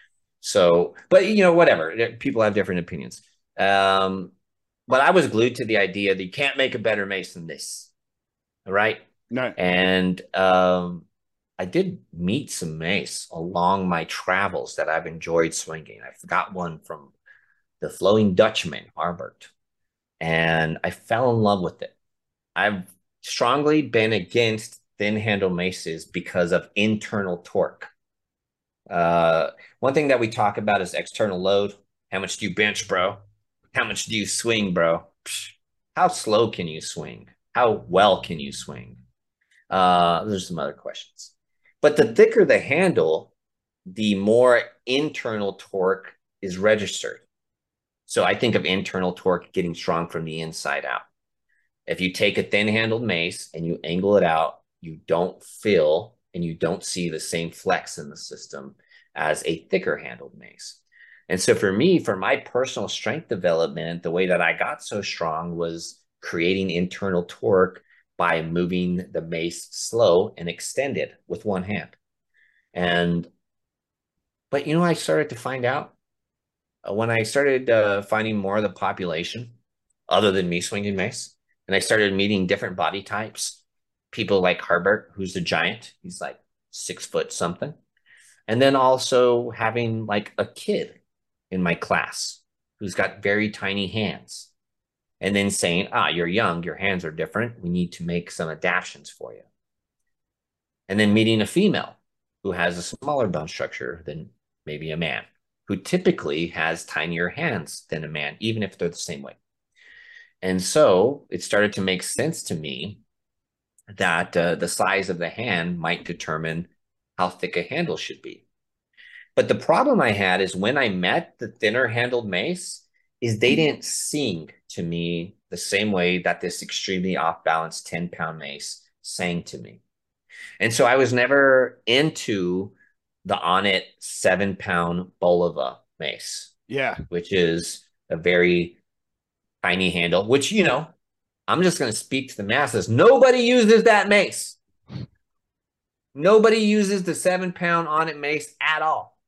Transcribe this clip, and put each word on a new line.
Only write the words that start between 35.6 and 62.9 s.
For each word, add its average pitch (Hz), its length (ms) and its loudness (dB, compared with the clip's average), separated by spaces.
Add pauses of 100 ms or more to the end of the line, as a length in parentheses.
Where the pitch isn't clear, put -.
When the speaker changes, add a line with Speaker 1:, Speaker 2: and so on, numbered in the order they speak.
Speaker 1:
how 175 120 2
slow 110 420 0
can 92 180 -8
you 78 140 -10
swing? 73 480 -14 (240)
How 120 340 2
well 92 340 4
can 82 180 -8
you 69 120 -10
swing? - 460 -14 (720)
Uh, 87 540 4
there's 101 240 -4
some 85 120 -8
other 71 140 -4
questions. - 600 -18 (460)
But 147 160 4
the 127 200 4
thicker 220 280 8
the 131 140 6
handle, 120 800 2 (500)
the 101 300 0
more 117 480 6 (240)
internal 123 640 -2
torque 95 600 -2 (280)
is 92 160 -8
registered. 98 640 0 (880)
So 104 160 0
I 92 100 4
think 107 220 0
of 95 100 2
internal 92 480 -2
torque - 400 -2
getting 87 220 -2
strong 85 320 -2
from 82 180 -8
the 80 160 -8
inside 76 440 -6
out. 64 180 -6 (800)
If 85 160 -6
you 92 100 0
take 104 260 0
a 104 60 0
thin-handled 110 600 0
mace 87 500 -4
and 82 120 -8
you 82 180 -4
angle 92 340 2
it 90 60 6
out, 80 380 0 (200)
you 80 260 -16
don't 87 360 -2
feel 87 720 0 (180)
and 87 100 -6
you 82 120 -6
don't 82 280 -4
see 87 260 -6
the 78 100 -6
same 82 320 -6
flex - 460 -4
in 73 120 -14
the 76 80 -18
system 69 580 -16 (400)
as 76 300 -2
a 82 220 -4
thicker-handled 73 680 -6
mace. - 460 -20 (480)
And 90 100 0
so 117 160 4
for 98 160 0
me, 151 280 4
for 107 160 -2
my 101 220 0
personal 123 520 -4
strength 143 400 -6